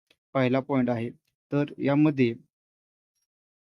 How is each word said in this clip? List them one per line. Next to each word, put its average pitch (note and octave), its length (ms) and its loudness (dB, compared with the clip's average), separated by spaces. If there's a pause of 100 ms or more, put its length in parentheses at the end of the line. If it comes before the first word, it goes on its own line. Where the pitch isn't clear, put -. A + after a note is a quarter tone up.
(340)
पहिला C3 260 2
पॉइंट C3 300 -2
आहे. A#2 200 -4 (420)
तर C#3+ 260 -2
यामध्ये C#3 560 2 (1400)